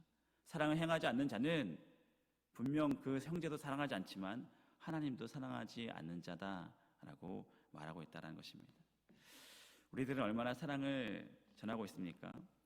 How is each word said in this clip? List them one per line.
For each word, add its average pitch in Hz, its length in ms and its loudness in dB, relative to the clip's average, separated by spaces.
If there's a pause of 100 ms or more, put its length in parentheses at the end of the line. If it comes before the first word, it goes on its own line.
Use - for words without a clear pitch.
(460)
사랑을 151 320 4
행하지 160 300 6
않는 135 200 6
자는 120 500 2 (760)
분명 139 480 4
그 135 200 0
형제도 151 380 -2
사랑하지 143 380 0
않지만 98 520 -4 (300)
하나님도 139 500 -2
사랑하지 120 640 -4
않는 87 320 -4
자다라고 92 1200 -8 (260)
말하고 78 320 -8
있다는 80 320 -10
것입니다. - 380 -16 (1160)
우리들은 131 320 0
얼마나 117 300 2
사랑을 135 760 -2 (260)
전하고 110 300 -2
있습니까? 92 480 -6 (320)